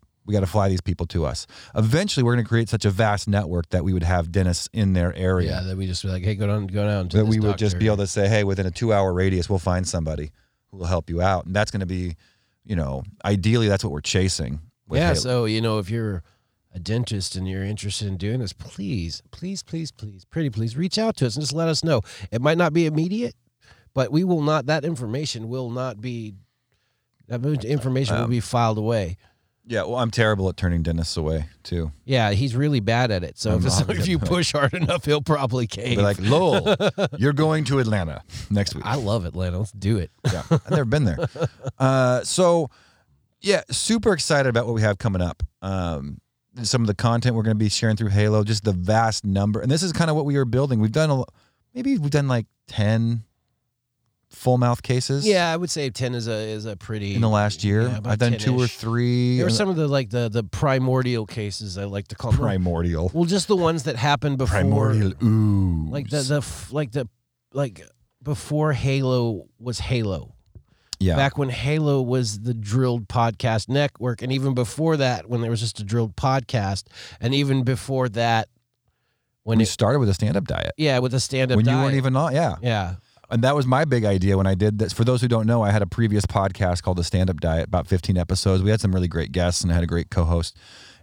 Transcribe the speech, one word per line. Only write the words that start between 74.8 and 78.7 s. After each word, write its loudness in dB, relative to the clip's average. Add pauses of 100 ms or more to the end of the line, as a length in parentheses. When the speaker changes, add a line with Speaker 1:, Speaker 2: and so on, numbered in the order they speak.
Speaker 2:
that, 0
when 0
there -2
was 0
just -6
a -8
Drilled -2
Podcast, 0 (340)
and 0
even 2
before -2
that, 0 (960)